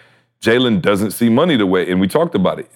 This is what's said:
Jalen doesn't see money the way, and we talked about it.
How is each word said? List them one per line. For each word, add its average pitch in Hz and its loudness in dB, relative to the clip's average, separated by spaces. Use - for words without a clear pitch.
Jalen 117 2
doesn't 101 0
see 117 -2
money 143 2
the 104 0
way, 90 0
and 92 0
we 92 2
talked 165 -2
about 87 -2
it. - -14